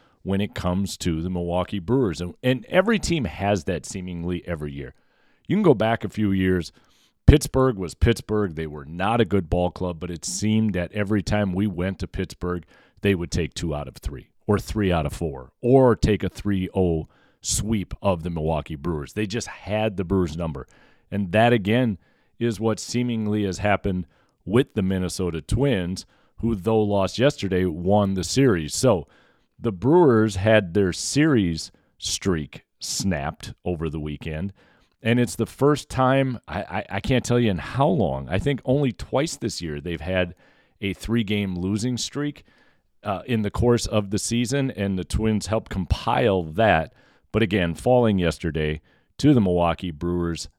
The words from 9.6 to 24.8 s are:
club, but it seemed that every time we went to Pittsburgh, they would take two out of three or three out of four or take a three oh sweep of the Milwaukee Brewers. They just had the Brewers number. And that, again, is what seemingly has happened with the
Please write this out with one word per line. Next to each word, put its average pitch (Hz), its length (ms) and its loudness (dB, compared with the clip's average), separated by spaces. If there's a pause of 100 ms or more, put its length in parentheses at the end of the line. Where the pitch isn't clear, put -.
club, 87 300 -6
but 87 100 -8
it 85 140 -10
seemed 107 500 0
that 87 180 -4
every 101 300 -2
time 104 300 0
we 98 140 0
went 92 320 -4
to 90 80 -8
Pittsburgh, 87 580 -6 (380)
they 101 120 4
would 85 180 -4
take 82 200 -2
two 80 220 -6
out 71 140 -8
of 62 80 -16
three - 340 -12 (160)
or 104 120 4
three 101 340 0
out 80 140 2
of 71 60 -6
four 67 400 -8 (100)
or 123 340 6
take 104 260 2
a 95 60 -2
three 95 460 -2
oh 85 340 0 (320)
sweep 101 600 -4
of 92 200 0
the 85 80 -6
Milwaukee 80 440 -4
Brewers. 73 400 -6
They 107 120 -2
just 107 220 -6
had 107 480 -4
the 95 80 -2
Brewers 85 320 0
number. 80 300 -6 (440)
And 101 220 -4
that, 117 220 6
again, 110 420 2 (420)
is 117 220 -2
what 110 180 0
seemingly 110 680 -2
has 92 140 -4
happened 98 480 0 (380)
with 104 300 2
the 104 80 0